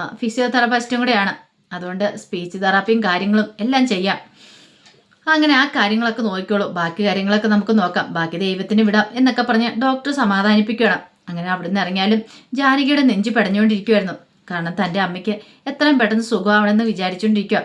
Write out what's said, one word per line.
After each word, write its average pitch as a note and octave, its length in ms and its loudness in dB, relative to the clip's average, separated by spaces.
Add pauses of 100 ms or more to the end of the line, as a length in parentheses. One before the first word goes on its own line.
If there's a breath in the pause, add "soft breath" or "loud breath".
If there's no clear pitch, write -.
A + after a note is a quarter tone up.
(140)
ഫിസിയോതെറാപ്പിസ്റ്റും A#3+ 880 -2
കൂടെയാണ്. G3+ 340 0 (380)
അതുകൊണ്ട് F3+ 340 -6 (100)
സ്പീച്ച് F3+ 420 -10
തെറാപ്പിയും G3 460 2
കാര്യങ്ങളും G3+ 440 0 (120)
എല്ലാം B3+ 260 2
ചെയ്യാം. F#3+ 320 -2 (1080 soft breath)
അങ്ങനെ D4+ 280 4
ആ C4 100 4
കാര്യങ്ങളൊക്കെ A3+ 580 0
നോക്കിക്കോളൂ, G3 460 -2
ബാക്കി E3+ 340 -4
കാര്യങ്ങളൊക്കെ G3+ 460 0
നമുക്ക് G#3 300 2
നോക്കാം, F3+ 340 0
ബാക്കി E3 240 -4
ദൈവത്തിന് F#3+ 460 0
വിടാം" G#3+ 320 2
എന്നൊക്കെ B3 280 2
പറഞ്ഞ് A#3 280 0 (100)
ഡോക്ടർ C4 320 -2
സമാധാനിപ്പിക്കുകയാണ്. G#3+ 840 2 (280)
അങ്ങനെ F3 240 -8
അവിടുന്ന് F3+ 300 -2
ഇറങ്ങിയാലും F#3+ 400 0 (340 loud breath)
ജാനകിയുടെ C#4 480 2
നെഞ്ച് A3 280 2
പടഞ്ഞുകൊണ്ടിരിക്കുവായിരുന്നു. G#3 840 2 (320)
കാരണം E3+ 280 -6
തൻ്റെ F#3 260 -2
അമ്മയ്ക്ക് F#3 340 -4 (320 loud breath)
എത്രയും D4 320 2
പെട്ടെന്ന് A3 260 2
സുഖമാവണമെന്ന് G#3 600 2
വിചാരിച്ചുകൊണ്ടിരിക്കുക. G3 800 0